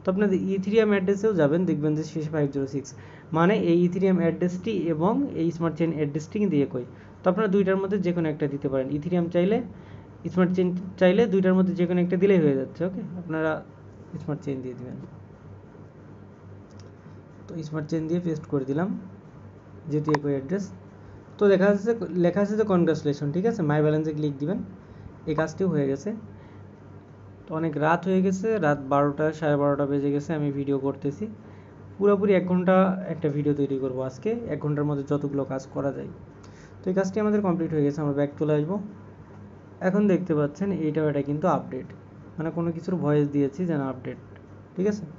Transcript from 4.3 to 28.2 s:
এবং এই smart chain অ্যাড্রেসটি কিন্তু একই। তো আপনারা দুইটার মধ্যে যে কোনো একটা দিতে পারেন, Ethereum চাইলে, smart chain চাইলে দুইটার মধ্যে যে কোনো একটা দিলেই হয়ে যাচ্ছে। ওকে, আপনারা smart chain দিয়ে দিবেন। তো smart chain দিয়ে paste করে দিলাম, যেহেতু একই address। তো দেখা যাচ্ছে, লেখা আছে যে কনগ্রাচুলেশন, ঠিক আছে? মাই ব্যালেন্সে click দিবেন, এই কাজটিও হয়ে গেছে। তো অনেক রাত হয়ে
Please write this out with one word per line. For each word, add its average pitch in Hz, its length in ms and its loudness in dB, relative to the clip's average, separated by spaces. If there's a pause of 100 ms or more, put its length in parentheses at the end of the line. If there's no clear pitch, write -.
এবং 175 200 2 (280)
এই 165 140 2
smart 165 240 -2
chain 165 180 2
অ্যাড্রেসটি 151 460 -4
কিন্তু 180 120 2 (100)
একই। 123 200 -6 (360)
তো - 100 -10
আপনারা 214 240 2
দুইটার 190 260 4
মধ্যে 196 240 -2
যে 175 120 2
কোনো 160 160 0
একটা 151 200 -2
দিতে 143 180 -6
পারেন, 135 160 0 (100)
Ethereum 175 360 0
চাইলে, 190 240 2 (760)
smart 180 220 4
chain 180 140 2 (320)
চাইলে 185 220 6 (100)
দুইটার 185 240 4
মধ্যে 185 220 2
যে 180 100 4
কোনো 180 160 2
একটা 180 180 0
দিলেই 196 200 6
হয়ে 139 160 4
যাচ্ছে। 131 280 -6
ওকে, 202 140 -6 (200)
আপনারা 160 300 -2 (720)
smart 143 240 -6
chain 139 180 -4
দিয়ে 123 160 -10
দিবেন। 127 180 -12 (2500)
তো - 40 -16 (160)
smart 151 240 -6
chain 160 180 -2
দিয়ে 175 160 0
paste 156 260 -4
করে 135 180 -2
দিলাম, 160 180 0 (1000)
যেহেতু 151 280 0
একই 143 180 -2
address। 170 300 -4 (720)
তো 208 60 2 (100)
দেখা 185 160 6
যাচ্ছে, 202 220 2 (340)
লেখা 175 200 2
আছে 214 140 -2
যে 220 120 4
কনগ্রাচুলেশন, 156 640 2
ঠিক 185 160 0
আছে? 226 180 -4
মাই 151 160 4
ব্যালেন্সে 156 320 2
click 151 240 -2
দিবেন, 190 180 -2 (680)
এই 151 100 0
কাজটিও 160 340 -2
হয়ে 143 180 2
গেছে। 139 200 -4 (1300)
তো - 140 -12
অনেক 160 140 -2 (120)
রাত 170 240 4
হয়ে 185 160 4